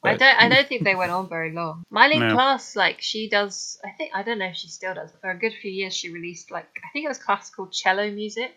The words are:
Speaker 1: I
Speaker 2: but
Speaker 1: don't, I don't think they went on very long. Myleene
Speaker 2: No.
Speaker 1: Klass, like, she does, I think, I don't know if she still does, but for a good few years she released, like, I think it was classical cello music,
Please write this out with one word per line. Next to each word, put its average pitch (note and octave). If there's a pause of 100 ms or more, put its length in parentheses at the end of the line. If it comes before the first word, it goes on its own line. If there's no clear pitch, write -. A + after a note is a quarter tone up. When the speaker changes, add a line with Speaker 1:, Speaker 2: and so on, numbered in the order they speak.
Speaker 1:
I G3+
Speaker 2:
but G#3+
Speaker 1:
don't, B3+
I A#3
don't C4+
think A#3
they G3
went F3+
on F#3
very D#3+
long. E3+ (100)
Myleene C#4
Speaker 2:
No. E4+
Speaker 1:
Klass, C4
like, F#3+
she A3
does, G3+
I G3
think, -
I G3
don't A3+
know F#3+
if F3
she E3+
still F#3
does, -
but -
for F#3
a F#3
good A3
few G3+
years F#3+
she F3
released, E3+
like, F3 (180)
I -
think D4
it D4
was C4
classical -
cello G3+
music, G#3+